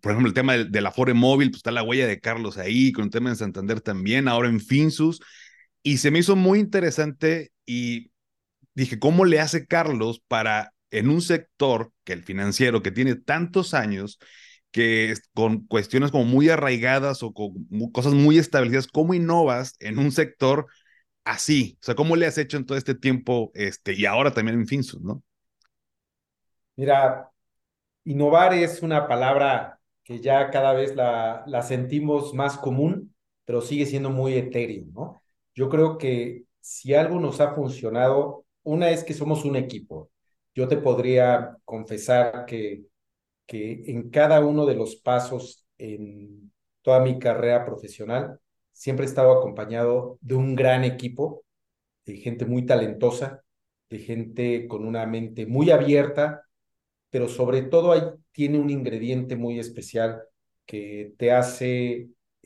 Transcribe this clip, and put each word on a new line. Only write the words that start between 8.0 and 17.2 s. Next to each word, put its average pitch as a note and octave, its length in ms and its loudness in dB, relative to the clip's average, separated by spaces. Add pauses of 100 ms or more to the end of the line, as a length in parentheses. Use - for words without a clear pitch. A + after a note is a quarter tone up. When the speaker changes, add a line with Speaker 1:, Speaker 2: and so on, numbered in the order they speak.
Speaker 1:
dije, B2+ 240 -2
"¿Cómo E3 240 4
le D#3+ 160 6
hace D#3 280 -4
Carlos B2+ 600 -2
para, A2 460 -2 (160)
en A2 200 0
un E3 120 2
sector C#3 720 -2 (100)
que - 80 -10
el F2 120 -10
financiero, G2+ 600 0
que F#2+ 80 -4
tiene B2 240 0
tantos F3 580 -2
años, G#2 460 -4 (520)
que A2 400 2
es, - 220 -12
con A2 340 0
cuestiones B2+ 440 0
como C3+ 140 2
muy C3+ 240 4
arraigadas C3+ 720 0